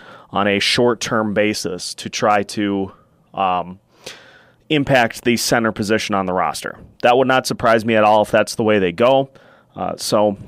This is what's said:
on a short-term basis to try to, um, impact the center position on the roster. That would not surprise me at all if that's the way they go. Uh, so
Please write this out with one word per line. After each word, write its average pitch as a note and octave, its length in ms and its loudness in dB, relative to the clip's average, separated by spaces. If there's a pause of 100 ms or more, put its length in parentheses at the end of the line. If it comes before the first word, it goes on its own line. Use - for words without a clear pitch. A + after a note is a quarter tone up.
(320)
on G2+ 180 0
a G2+ 100 2
short-term A2+ 720 0
basis G2 600 -4
to - 160 -12
try G#2 340 0
to, G2 480 -4 (420)
um, F#2 460 -4 (920)
impact C3+ 540 0
the A#2+ 140 2
center A2+ 340 0
position G#2 440 -2
on F#2+ 100 -2
the F#2 80 -4
roster. E2 440 -4 (260)
That A#2+ 140 6
would C3 120 2
not C3 180 0
surprise A2+ 380 2
me A2+ 100 0
at G#2+ 80 4
all G#2+ 200 4
if - 80 -4
that's G#2+ 240 0
the A#2+ 80 -2
way G#2+ 160 2
they F2+ 120 0
go. C3+ 380 2 (480)
Uh, F2 180 -6
so G#2 420 0 (100)